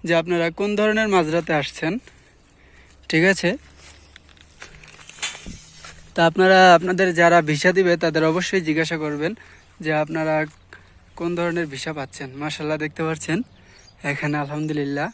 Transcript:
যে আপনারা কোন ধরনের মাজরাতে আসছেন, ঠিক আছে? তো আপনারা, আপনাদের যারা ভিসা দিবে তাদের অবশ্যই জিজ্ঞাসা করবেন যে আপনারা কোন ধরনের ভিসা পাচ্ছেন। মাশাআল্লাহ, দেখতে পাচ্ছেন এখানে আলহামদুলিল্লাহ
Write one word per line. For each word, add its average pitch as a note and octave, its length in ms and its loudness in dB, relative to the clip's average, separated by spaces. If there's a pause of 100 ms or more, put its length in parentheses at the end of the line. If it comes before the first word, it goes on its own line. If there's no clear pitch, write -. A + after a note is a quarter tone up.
যে E3+ 120 0
আপনারা E3+ 340 0
কোন G3+ 260 -2
ধরনের G#3+ 320 2
মাজরাতে E3+ 460 0
আসছেন, D#3+ 440 -4 (1120)
ঠিক D#3+ 160 2
আছে? F#3+ 320 0 (2500)
তো F3 60 0
আপনারা, F#3 540 8
আপনাদের F3+ 380 2
যারা E3+ 280 6
ভিসা D#3 300 2
দিবে F3 260 2
তাদের D#3+ 260 0
অবশ্যই F3+ 380 0
জিজ্ঞাসা D#3+ 360 -2
করবেন D3+ 380 -4 (460)
যে D#3 120 -4
আপনারা D#3 520 -2 (720)
কোন F3 200 -6
ধরনের E3+ 320 -2
ভিসা C#3 260 -10
পাচ্ছেন। C#3 420 -10
মাশাআল্লাহ, D3+ 420 -6
দেখতে D3+ 260 -6
পাচ্ছেন D#3+ 380 -4 (600)
এখানে D3 340 -4
আলহামদুলিল্লাহ D3 760 -6